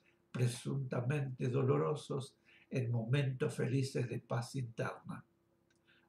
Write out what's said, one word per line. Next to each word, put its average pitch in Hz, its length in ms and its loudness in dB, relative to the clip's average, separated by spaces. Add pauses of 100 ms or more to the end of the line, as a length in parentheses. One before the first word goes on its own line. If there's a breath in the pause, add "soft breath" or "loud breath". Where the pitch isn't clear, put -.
(320 soft breath)
presuntamente 135 1160 0
dolorosos 143 880 0 (340 loud breath)
en 117 220 0
momentos 131 640 2
felices 131 540 0
de 123 100 -4
paz - 360 -4
interna, - 680 -6 (840 soft breath)